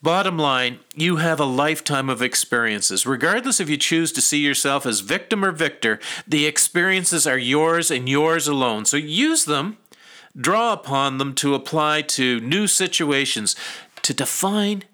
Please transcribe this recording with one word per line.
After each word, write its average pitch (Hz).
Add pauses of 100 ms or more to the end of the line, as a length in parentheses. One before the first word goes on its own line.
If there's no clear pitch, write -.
Bottom 180
line, 127 (140)
you 165
have 160
a 147
lifetime 139
of 123
experiences. 113
Regardless 185
if 180
you 147
choose 165
to 131
see 147
yourself 139
as 113
victim 175
or 190
victor, 143 (280)
the 147
experiences 175
are 131
yours 156
and 127
yours 147
alone. 123
So -
use 208
them, 151 (600)
draw 208
upon 139
them 135
to 143
apply 151
to 127
new 175
situations, 139 (480)
to -
define 202 (100)